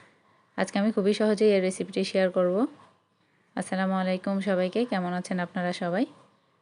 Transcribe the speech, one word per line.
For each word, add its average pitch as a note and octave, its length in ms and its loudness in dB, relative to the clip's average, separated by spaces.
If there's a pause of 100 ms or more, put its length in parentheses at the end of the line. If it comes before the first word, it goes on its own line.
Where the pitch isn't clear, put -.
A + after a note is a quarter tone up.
(580)
আজকে F#3+ 200 -2
আমি G#3 140 2
খুবই G3+ 220 2
সহজেই G#3+ 400 4
এই F#3+ 60 4
রেসিপিটি F#3 440 -2
শেয়ার F#3+ 260 2
করব। F3+ 260 2 (1000)
আসসালামু F#3+ 440 -2
আলাইকুম F#3 400 -2
সবাইকে, F#3 460 0
কেমন F3+ 280 -2
আছেন F3+ 260 -4
আপনারা F3 320 -4
সবাই? F3+ 320 -2 (580)